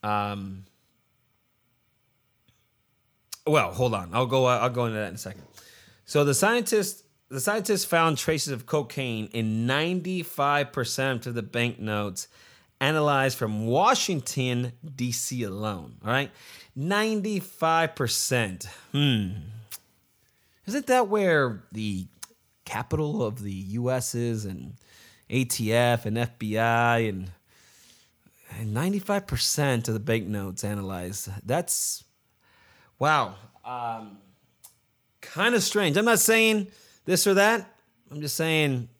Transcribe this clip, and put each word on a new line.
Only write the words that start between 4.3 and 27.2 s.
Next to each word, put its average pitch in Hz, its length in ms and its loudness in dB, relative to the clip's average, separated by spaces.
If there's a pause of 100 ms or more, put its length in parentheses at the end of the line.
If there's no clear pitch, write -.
uh, 123 100 4
I'll 117 120 2
go 120 160 -2
into 110 120 -2
that 104 120 -4
in 92 60 -12
a - 20 -12
second. - 260 -12 (640)
So 147 200 4
the 143 80 4
scientists, 214 720 2 (260)
the 131 100 -8
scientists 202 460 0
found 165 320 4
traces 156 340 -2
of 120 140 -8
cocaine 120 640 -4
in 113 380 -2
ninety-five 151 1080 0
percent 131 520 -2
of 120 100 -6
the 117 80 -4
banknotes 104 840 -4 (540)
analyzed 143 560 2
from 107 280 -2
Washington, 127 1080 0 (100)
D 131 300 -4
C 123 300 -4
alone. 98 520 -6 (100)
All 110 60 -2
right, 135 200 0 (440)
ninety-five 185 1200 0
percent. 117 720 -2 (240)
Hmm. 127 380 2 (1400)
Isn't 277 220 -4
that 254 200 4
where 160 640 2
the 104 360 -4 (580)
capital 156 580 -2
of 110 180 -4
the 101 120 -8
U 101 360 -4
S 127 260 -2
is, 117 280 -2
and 90 300 -10 (560)
A 131 160 2
T 113 260 -2
F 120 340 4
and 110 120 -2
F 117 200 -2
B 107 200 -2
I 117 420 4
and, 95 320 -4 (1300)